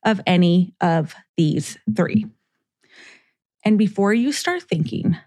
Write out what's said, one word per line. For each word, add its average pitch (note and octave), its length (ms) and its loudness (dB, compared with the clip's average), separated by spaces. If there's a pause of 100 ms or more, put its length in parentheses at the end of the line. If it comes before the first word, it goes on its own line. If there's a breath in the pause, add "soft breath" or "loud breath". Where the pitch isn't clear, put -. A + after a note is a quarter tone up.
of G#3+ 200 0
any F3+ 560 2
of E3 340 -2 (220)
these D3+ 400 -2 (200)
three. C3+ 300 0 (1400 soft breath)
And G#3+ 120 4
before G3+ 380 2
you A#3+ 160 0
start F4+ 320 -4
thinking - 640 -4